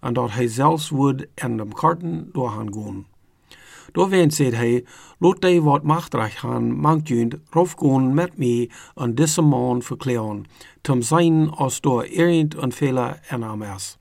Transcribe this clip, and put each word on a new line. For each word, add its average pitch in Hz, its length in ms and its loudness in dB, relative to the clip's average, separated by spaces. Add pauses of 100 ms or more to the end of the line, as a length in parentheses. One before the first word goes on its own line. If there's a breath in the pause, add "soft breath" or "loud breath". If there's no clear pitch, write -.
en 127 120 -4
dat 120 200 -2
hij 120 160 -2
zelfs 147 400 0
woord 139 460 0
in 120 220 -4
de 107 120 -6
karten 165 640 -4
doorgaan 110 420 -6
gaan. 104 320 -12 (880 loud breath)
Doorween 185 380 4
zegt 131 240 0
hij, 120 300 0 (340 loud breath)
"Laat 180 220 2
die 175 220 4
wat 143 200 2
machtig 147 560 -2
gaan, 120 380 -2
mankt 151 320 0
junt, 117 280 0 (140)
raufgaan 135 640 2
met 175 240 -2
mij 120 320 0 (240 loud breath)
en 117 200 -4
deze 156 280 2
man 123 400 2
verklaren, 110 600 -4 (360 loud breath)
te 135 220 0
zijn 156 480 4
als 135 300 -4
door 123 240 0
irgend 165 520 2
een 127 160 -4
fehler 127 480 -2 (100)
in 120 120 -6
hem 107 200 -8
is." 98 380 -12